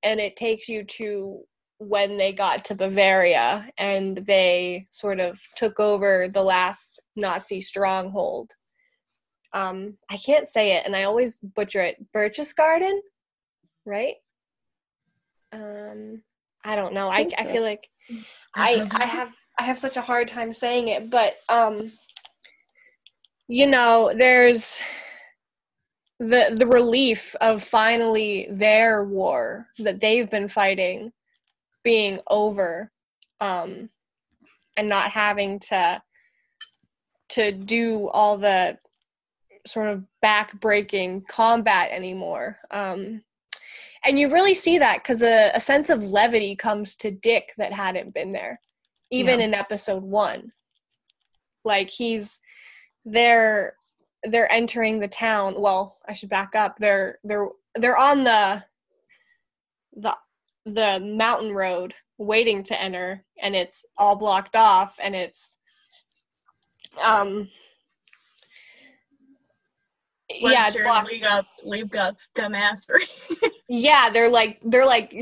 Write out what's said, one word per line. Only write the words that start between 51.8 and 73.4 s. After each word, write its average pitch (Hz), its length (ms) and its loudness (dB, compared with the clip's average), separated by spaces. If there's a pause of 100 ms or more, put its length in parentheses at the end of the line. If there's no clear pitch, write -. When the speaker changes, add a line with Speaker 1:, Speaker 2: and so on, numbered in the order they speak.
Speaker 1:
he's, 226 480 -6 (680)
they're, 226 720 2 (480)
they're 226 300 0
entering 226 480 -2
the 202 80 -6
town. 202 520 -4
Well, 196 380 -2 (100)
I 214 40 -12
should 202 160 -16
back 196 260 -4
up. 214 240 -2
They're, 196 460 0
they're, 208 240 -4 (260)
they're 240 240 2
on 277 260 4
the, 208 400 2 (1300)
the, 214 200 -6 (480)
the 208 360 -2
mountain 214 520 -2
road 185 400 -4 (260)
waiting 214 460 0
to - 160 -6
enter, 185 440 -8 (160)
and 196 160 -4
it's 180 280 -6 (120)
all 202 200 4
blocked 202 380 -2
off, 196 480 4
and 196 140 -6
it's, - 420 -12 (1400)
um, 202 460 0 (2750)
yeah, 240 400 4
it's 208 100 -2
Speaker 3:
Webster 202 60 -2
Speaker 1:
blocked. 226 280 2
Speaker 3:
and 226 100 -10
Liebgott-, 208 220 2 (220)
Liebgott's 208 720 -6
dumbassery. 208 720 -2 (220)
<laughs> 392 200 -2 (240)